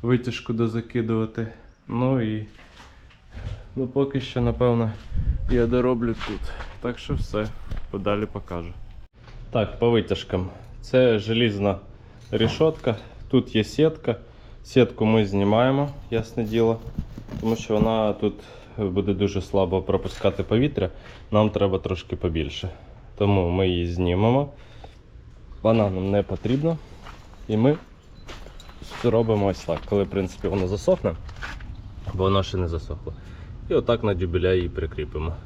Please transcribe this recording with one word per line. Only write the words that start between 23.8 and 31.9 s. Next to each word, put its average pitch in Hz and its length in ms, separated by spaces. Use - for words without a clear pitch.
знімемо, 92 640
вона 110 280
нам 95 200
не 101 120
потрібна. 139 540
І 110 80
ми 135 200
зробимо 110 440
ось 95 180
так, 80 140
коли, 101 140
в 92 80
принципі, 92 380
воно 92 200
засохне, 101 460